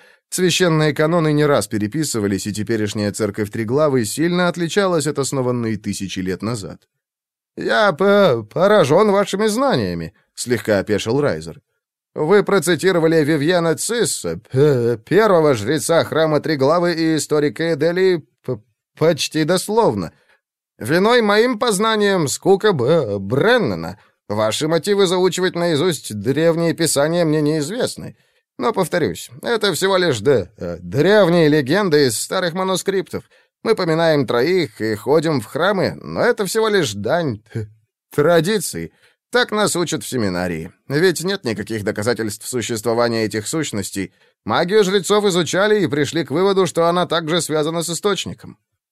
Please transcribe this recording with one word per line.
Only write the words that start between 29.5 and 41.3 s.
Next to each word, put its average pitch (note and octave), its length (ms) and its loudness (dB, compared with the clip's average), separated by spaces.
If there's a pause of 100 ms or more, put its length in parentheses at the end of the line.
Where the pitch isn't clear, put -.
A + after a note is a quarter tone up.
всего F#3+ 240 0
лишь D#3+ 220 0
д-, G#2+ 380 0
э, F2 220 -8
древние E3 680 4
легенды D3+ 580 2
из A2+ 140 0
старых F3+ 340 -4
манускриптов. F#3 720 -4 (400)
Мы A3 120 2
поминаем D#3+ 500 2
троих C#3+ 540 0
и G#2+ 160 -2
ходим D3 460 0
в - 40 -8
храмы, D#3 560 -2
но D#2+ 200 -6
это A3 240 0
всего A3 220 -2
лишь F3+ 260 0
дань A#2 480 -4 (100)
т-, A2 160 -8 (460)
традиции. E3 800 0 (400)
Так A#3+ 200 0
нас G#3+ 240 0
учат D#3 280 -4
в - 40 -12
семинарии. F2+ 640 -4 (160)
Ведь D#3 360 0
нет F#3+ 200 -4